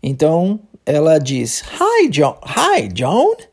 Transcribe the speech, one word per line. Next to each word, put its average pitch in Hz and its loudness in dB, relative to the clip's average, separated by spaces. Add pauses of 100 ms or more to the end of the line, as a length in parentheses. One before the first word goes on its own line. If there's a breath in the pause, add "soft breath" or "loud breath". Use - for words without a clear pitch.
Então, 165 0 (260)
ela 156 2
diz, 131 -4 (160)
Hi, 415 2
John. 147 0
Hi, 269 0
Joan. 185 0 (180)